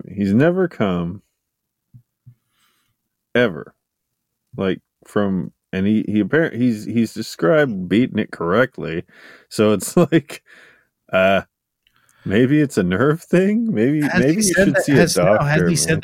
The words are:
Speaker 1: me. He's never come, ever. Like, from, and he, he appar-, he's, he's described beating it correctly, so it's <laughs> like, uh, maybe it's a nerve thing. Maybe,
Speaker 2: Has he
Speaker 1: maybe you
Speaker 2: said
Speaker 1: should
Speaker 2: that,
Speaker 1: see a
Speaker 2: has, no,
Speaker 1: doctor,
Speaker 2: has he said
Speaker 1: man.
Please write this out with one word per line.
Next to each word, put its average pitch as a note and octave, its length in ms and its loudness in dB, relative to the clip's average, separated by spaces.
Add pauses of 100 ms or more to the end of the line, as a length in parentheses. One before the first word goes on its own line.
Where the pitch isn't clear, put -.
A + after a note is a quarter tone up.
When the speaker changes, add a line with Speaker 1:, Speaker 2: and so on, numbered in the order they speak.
Speaker 1:
me. - 100 -18
He's G2+ 180 -2
never F3 340 2
come, F2+ 540 -4 (2250)
ever. G2+ 400 -2 (800)
Like, F#2+ 260 -2 (240)
from, F#2+ 460 -4 (220)
and F#2+ 120 -2
he, G#2+ 220 0
he G#2 160 0
appar-, D3 320 -2
he's, A#2 300 -2
he's A2+ 280 -2
described B2 760 -2
beating G#2+ 300 0
it - 120 -6
correctly, F2 720 -4 (460)
so G#2+ 240 2
it's - 240 -4
<laughs> E3 140 4
like, - 320 -2 (680)
uh, F#2+ 300 2 (840)
maybe B2+ 360 2
it's C#3 160 -2
a G2 60 2
nerve A#2+ 380 0
thing. G#3+ 500 0
Maybe, C#3+ 300 0
Speaker 2:
Has D3 120 -2
he F3+ 60 0
Speaker 1:
maybe D#3 180 2
you A3 60 0
Speaker 2:
said F#3 220 0
Speaker 1:
should C#3 100 2
Speaker 2:
that, - 100 0
Speaker 1:
see D3 80 2
a - 20 6
Speaker 2:
has, E3 220 4
no, F2+ 80 2
Speaker 1:
doctor, G#2+ 200 4
Speaker 2:
has D#3 240 0
he E3+ 60 0
said D#3+ 200 -2
Speaker 1:
man. - 80 -2